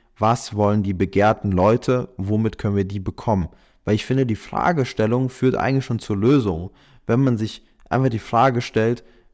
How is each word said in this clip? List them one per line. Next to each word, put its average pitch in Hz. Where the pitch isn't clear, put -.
was 110
wollen 104
die 98
begehrten 98
Leute, 117
womit 107
können 101
wir 98
die 98
bekommen? 92
Weil 104
ich 110
finde, 131
die 110
Fragestellung 123
führt 127
eigentlich 131
schon 113
zur -
Lösung. 101
Wenn 120
man 127
sich 107
einfach 131
die 113
Frage 120
stellt, 113